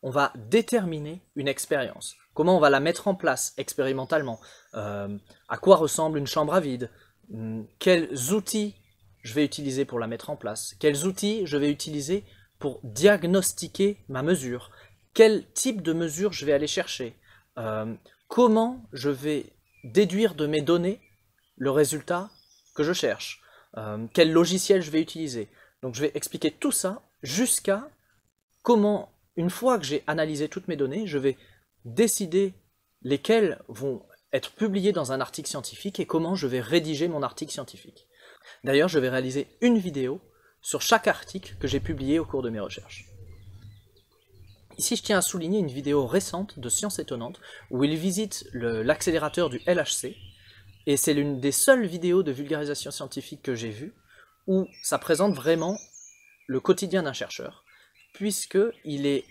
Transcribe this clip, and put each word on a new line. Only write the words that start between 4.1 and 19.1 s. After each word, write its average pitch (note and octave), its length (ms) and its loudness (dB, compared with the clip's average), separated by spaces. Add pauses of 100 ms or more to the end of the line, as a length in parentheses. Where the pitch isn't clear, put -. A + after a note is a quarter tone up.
euh, G2+ 420 -6 (340)
à A2+ 100 -4
quoi F#3+ 160 10
ressemble D#3 420 2
une C#3+ 80 -2
chambre D3+ 300 0
à F#3+ 40 4
vide, B2 300 -4 (420)
hum, A2 360 -8 (100)
quels D#3+ 560 2
outils G#3 400 -2 (480)
je A2+ 140 -14
vais D3 100 4
utiliser C3+ 400 -2
pour B2 140 -4
la A2+ 80 -2
mettre A#2 240 -8
en C#3+ 40 -6
place, - 440 -8
quels D3 260 2
outils G3+ 400 -2
je D3 120 -2
vais D3 120 2
utiliser D3+ 560 -4 (320)
pour C#3 260 -6
diagnostiquer F#3 1300 2
ma C3 140 -4
mesure, C3 480 -2 (440)
quel A3 380 6
type A3+ 280 -2
de D#3+ 120 0
mesure E3+ 380 -2
je C#3+ 140 -8
vais D3 80 4
aller D3 140 2
chercher, - 500 -6 (400)
euh, A2 340 -4 (360)
comment A#3+ 640 4
je C#3 160 -2
vais C#3+ 420 -4 (320)